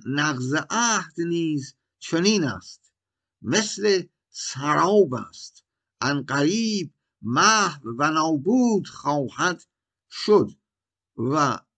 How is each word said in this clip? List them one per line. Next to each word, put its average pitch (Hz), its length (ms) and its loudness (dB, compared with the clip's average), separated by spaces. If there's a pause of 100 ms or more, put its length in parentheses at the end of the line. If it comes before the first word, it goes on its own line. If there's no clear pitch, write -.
نقض 139 500 -2 (140)
عهد 214 480 -2
نیز 165 580 -4 (240)
چنین 185 440 2
است، - 500 -10 (480)
مثل 196 640 0 (260)
سراب 151 840 2
است، - 500 -14 (380)
عن 139 200 -2
قریب 175 720 -2 (280)
محو 147 760 0
و 147 140 2
نابود 165 760 2
خواهد 147 760 -4 (460)
شد. - 420 4 (680)
و 131 420 0 (180)